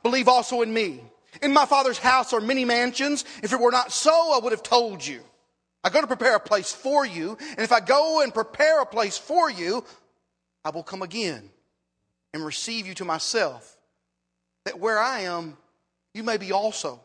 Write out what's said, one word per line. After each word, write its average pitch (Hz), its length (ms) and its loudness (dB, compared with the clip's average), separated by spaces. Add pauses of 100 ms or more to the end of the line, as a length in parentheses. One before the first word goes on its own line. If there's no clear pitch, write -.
Believe 240 260 2
also 247 340 4
in 220 120 0
me. 180 280 -4 (400)
In 277 120 2
my 285 120 6
Father's 269 340 2
house 254 340 2
are 226 80 0
many 254 240 0
mansions. 254 580 0 (180)
If 208 120 -2
it 262 60 -2
were 240 120 4
not 247 200 0
so, 320 420 4
I 262 60 4
would 226 120 -2
have 220 120 -4
told 220 420 0
you. 135 160 -10 (640)
I 185 60 2
go 254 120 4
to 302 60 -4
prepare 240 280 2
a 202 40 2
place 202 320 -2
for 277 340 0
you. 185 340 -8
And 285 200 -14
if 220 120 0
I 240 80 6
go 302 420 2
and 262 120 0
prepare 285 480 2
a 262 40 0
place 208 320 -4
for 320 340 0
you, 190 340 -6 (800)
I 156 60 -4
will 160 120 -12
come 190 200 -10
again 165 480 -8 (840)
and 156 100 -8
receive 202 440 -8
you 185 80 -14
to 190 100 -10
myself, 160 720 -4 (880)
that 190 140 -8
where 214 180 -2
I 240 240 0
am, 170 340 -8 (600)
you 220 80 -10
may 220 140 -2
be 190 140 -6
also. 196 520 -4